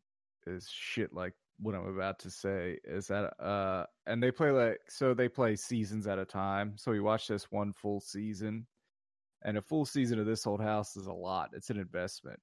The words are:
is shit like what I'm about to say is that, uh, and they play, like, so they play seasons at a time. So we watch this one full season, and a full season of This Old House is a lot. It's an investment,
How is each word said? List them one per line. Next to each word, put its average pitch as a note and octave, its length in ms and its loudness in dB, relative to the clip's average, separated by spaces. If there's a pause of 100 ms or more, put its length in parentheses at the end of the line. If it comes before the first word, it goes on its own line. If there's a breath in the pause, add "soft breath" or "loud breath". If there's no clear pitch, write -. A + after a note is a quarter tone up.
(480)
is F2+ 240 -8
shit - 420 -4
like F2+ 200 -6 (260)
what G#2 160 -4
I'm F#2 140 -4
about F#2+ 320 -4
to F#2 100 -12
say F#2 540 -2
is F#2+ 240 -6
that, G2+ 240 0 (100)
uh, F#2+ 440 0 (200)
and A#2 160 0
they B2+ 80 6
play, D3 220 4
like, A#2+ 260 6 (100)
so C3 260 4
they B2 140 4
play A2+ 280 4
seasons G#2+ 500 0
at G2 140 0
a F#2+ 40 0
time. G2 520 0
So A#2+ 160 0
we G#2 80 4
watch G#2+ 260 4
this G#2 240 -2
one G2+ 220 0
full G#2 280 -2
season, G#2+ 680 -6 (760)
and G#2+ 160 0
a G2+ 40 -4
full D#3 220 0
season A#2+ 360 2
of G#2 60 2
This A2 200 0
Old G#2 140 0
House G#2+ 360 0
is F#2+ 120 -10
a F#2+ 40 -6
lot. F2+ 420 -2
It's - 160 -10
an G#2 100 -2
investment, F2+ 640 -6